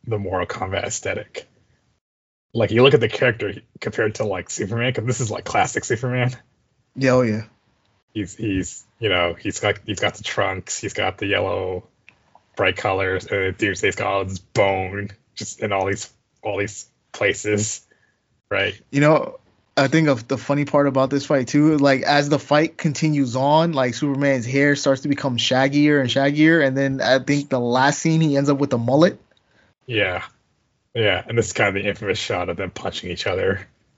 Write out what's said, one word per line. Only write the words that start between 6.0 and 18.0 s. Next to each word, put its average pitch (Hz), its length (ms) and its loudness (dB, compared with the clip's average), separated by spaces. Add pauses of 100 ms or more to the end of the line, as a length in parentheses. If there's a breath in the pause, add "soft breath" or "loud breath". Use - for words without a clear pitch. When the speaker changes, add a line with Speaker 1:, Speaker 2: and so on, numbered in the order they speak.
Speaker 2:
Yeah, 131 180 2
oh 127 100 6
yeah. 110 220 -2 (680)
Speaker 1:
He's, 98 240 -8
he's, 95 480 -4 (160)
you 110 80 -2
know, 87 260 0
he's - 240 -8
got, 104 260 0
he's 95 140 -8
got 101 160 -2
the - 80 -18
trunks, - 560 -4
he's 101 140 -8
got 95 260 -4
the 101 80 -4
yellow 95 600 -2 (640)
bright 95 220 0
colors, 95 500 -2
and - 140 -10
then 95 180 -2
Doomsday's 98 380 0
got 104 100 -4
all 98 180 0
this 95 140 -8
bone 98 720 -2 (240)
just - 240 -14
in 104 140 -4
all 98 140 0
these, 101 260 -6 (300)
all 104 140 -4
these 101 300 -6 (240)
places, 104 760 -2 (640)